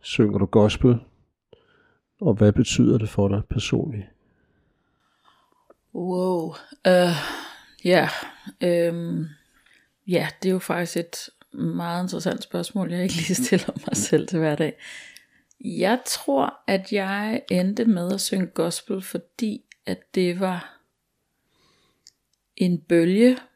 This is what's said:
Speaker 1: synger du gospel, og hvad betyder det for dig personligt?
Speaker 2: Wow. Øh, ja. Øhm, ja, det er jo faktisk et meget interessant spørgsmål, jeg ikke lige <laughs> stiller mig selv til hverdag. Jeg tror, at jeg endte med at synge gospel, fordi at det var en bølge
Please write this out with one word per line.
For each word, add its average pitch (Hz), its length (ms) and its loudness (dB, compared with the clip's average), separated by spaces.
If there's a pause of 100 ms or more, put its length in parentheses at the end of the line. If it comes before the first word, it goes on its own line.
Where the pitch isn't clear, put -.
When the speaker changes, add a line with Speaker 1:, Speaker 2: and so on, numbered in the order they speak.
Speaker 1:
synger 104 360 2
du 101 80 2
gospel, 113 540 4 (1200)
og 151 120 2
hvad 104 200 6
betyder 120 440 4
det 107 120 -2
for 101 180 0
dig 101 220 0
personligt? 107 560 -4 (1900)
Speaker 2:
Wow. 180 580 -2 (340)
Øh, 180 220 6 (760)
ja. 175 260 4 (540)
Øhm, 170 640 0 (840)
ja, 156 200 0 (160)
det 190 60 0
er 185 40 2
jo 185 60 0
faktisk 170 380 -4
et - 320 -8 (240)
meget 170 500 -4
interessant 180 400 -6
spørgsmål, 175 480 -6
jeg 180 120 -2
ikke 185 120 -2
lige 165 260 -2
<laughs> 254 40 0
stiller - 280 0 (140)
mig - 100 -4
selv - 300 0
til 170 120 -4
hverdag. 151 340 -2 (880)
Jeg 196 440 0
tror, - 600 -2
at 196 260 -2
jeg 202 480 -2 (100)
endte 190 340 0
med 180 260 2
at 196 100 -4
synge 185 260 -2
gospel, 175 540 -4
fordi - 600 -8 (260)
at - 280 -10
det 180 240 0
var 185 400 -6 (1800)
en 180 220 0
bølge 190 600 4 (180)